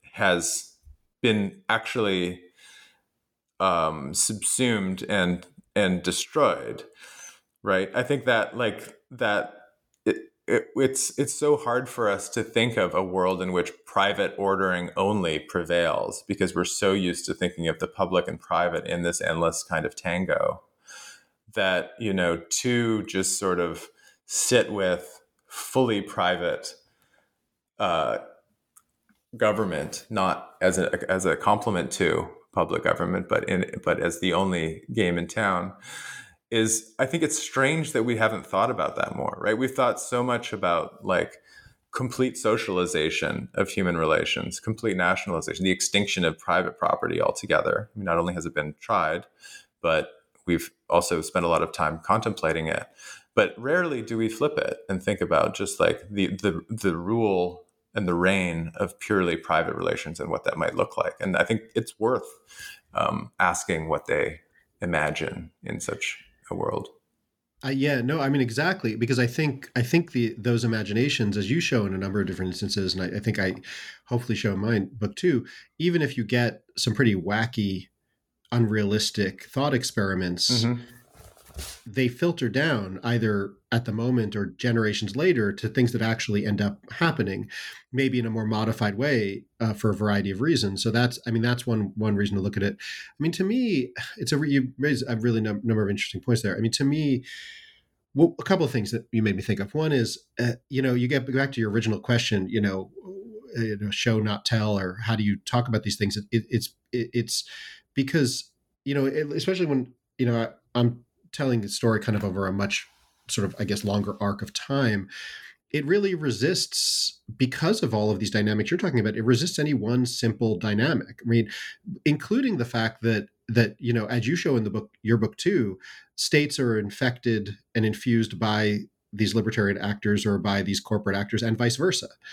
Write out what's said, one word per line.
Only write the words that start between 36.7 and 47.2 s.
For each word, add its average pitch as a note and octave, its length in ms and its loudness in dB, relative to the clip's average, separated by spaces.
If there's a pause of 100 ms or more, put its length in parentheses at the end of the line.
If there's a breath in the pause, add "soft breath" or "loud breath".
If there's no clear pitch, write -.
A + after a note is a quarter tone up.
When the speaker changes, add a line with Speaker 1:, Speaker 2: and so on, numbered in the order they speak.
Speaker 1:
I C3 80 2
think E3 160 -2
it's - 160 0
strange C#3+ 540 0
that A2+ 100 2
we A#2+ 140 0
haven't A2 280 0
thought G2+ 240 0
about - 280 -2
that - 180 -2
more, - 260 -6
right? G#2+ 160 2
We've B2+ 140 0
thought B2 280 0
so B2 220 -2
much A#2+ 320 -2
about, F2 500 -2
like, F2 340 -2 (540 loud breath)
complete B2+ 460 -2
socialization E2+ 1160 0
of G2 140 0
human F2 280 0
relations, - 640 0
complete A2 360 -2
nationalization, F2+ 680 0
the F#2+ 80 4
extinction F#2+ 520 0
of E2 140 2
private F2+ 400 -2
property - 420 0
altogether. - 760 0